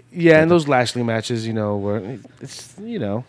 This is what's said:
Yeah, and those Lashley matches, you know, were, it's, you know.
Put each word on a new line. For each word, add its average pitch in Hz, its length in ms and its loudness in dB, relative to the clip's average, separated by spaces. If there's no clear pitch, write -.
Yeah, 165 280 6
and 160 80 2
those 165 160 4
Lashley 123 380 0
matches, 113 420 -2
you 113 60 -4
know, 104 240 -2
were, 101 260 -4
it's, - 420 -16
you 220 180 -8
know. 107 300 -4